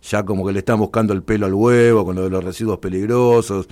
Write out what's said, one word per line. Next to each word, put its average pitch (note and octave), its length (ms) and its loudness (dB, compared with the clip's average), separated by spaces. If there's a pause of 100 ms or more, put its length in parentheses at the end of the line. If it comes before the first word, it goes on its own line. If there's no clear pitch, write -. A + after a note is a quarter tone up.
ya G#2 220 -4
como F#2+ 200 -4
que G2 80 -2
le G2 60 -2
están G#2+ 220 0
buscando G#2+ 320 0
el F#2+ 100 -2
pelo G#2 240 -2
al F#2+ 80 -2
huevo A#2 500 4
con F2+ 120 -4
lo F#2 80 -4
de F#2+ 60 -2
los F#2 120 -4
residuos F#2+ 360 -6
peligrosos, G#2+ 920 0